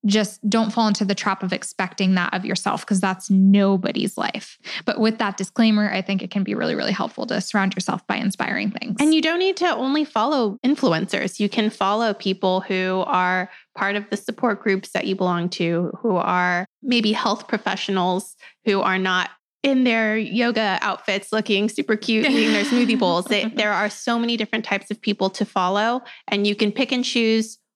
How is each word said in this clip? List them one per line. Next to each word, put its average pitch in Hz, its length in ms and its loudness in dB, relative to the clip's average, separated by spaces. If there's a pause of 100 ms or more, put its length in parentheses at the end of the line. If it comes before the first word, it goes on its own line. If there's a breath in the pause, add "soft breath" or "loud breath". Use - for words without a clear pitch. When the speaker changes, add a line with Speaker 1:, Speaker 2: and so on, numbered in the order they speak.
Speaker 1:
just 208 420 0
don't 220 240 2
fall 226 160 2
into 208 160 2
the 196 100 0
trap - 280 -4
of 180 100 -2
expecting 185 600 -2
that 180 180 0
of 185 140 -4
yourself, - 400 -2
'cause 190 140 2
that's 185 280 -2
nobody's 196 880 4
life. - 400 -8 (300 loud breath)
But 240 140 -2
with 220 180 2
that 202 180 -2
disclaimer, 208 560 2
I 190 100 -2
think 196 200 -2
it 185 80 -8
can 196 140 -2
be 202 100 -4
really, - 220 -2
really - 160 -2
helpful - 340 -4
to - 140 -2
surround 190 340 -2
yourself - 320 -6
by 202 100 -2
inspiring - 540 -4
things. - 300 -8
Speaker 2:
And 302 120 4
you 320 80 4
don't 330 200 0
need 381 180 0
to 349 100 0
only 269 360 0
follow 233 600 0
influencers. 190 760 0
You 208 80 2
can 214 200 0
follow 214 460 0
people 190 460 0
who 185 460 -2
are 185 440 0 (260 loud breath)
part 202 200 -2
of 208 120 -6
the - 80 -4
support - 460 -4
groups 190 280 -2
that - 160 -4
you 190 100 -2
belong 175 340 0
to, 170 400 -2 (100)
who 214 160 0
are 180 480 0 (160)
maybe 233 320 2
health - 360 -2
professionals 190 880 -2 (280 loud breath)
who 196 160 2
are 185 180 0
not 185 320 0 (340)
in 269 180 4
their 226 340 2
yoga 220 640 0
outfits 202 520 -4
looking 214 360 0
super - 280 0
cute, 220 280 0
eating 226 280 4
their 208 120 2
smoothie 240 340 2
bowls. 180 260 2
They, 208 200 0
Speaker 1:
<laughs> 226 120 -4
Speaker 2:
there 208 160 2
are 202 180 0
so - 260 -4
many 233 200 -2
different 214 280 -4
types 196 280 -4
of - 100 -10
people 190 280 0
to 202 140 -2
follow, 208 600 0 (240 loud breath)
and 202 180 0
you 208 80 2
can 208 160 0
pick 262 220 -2
and 254 120 0
choose 220 540 0 (180)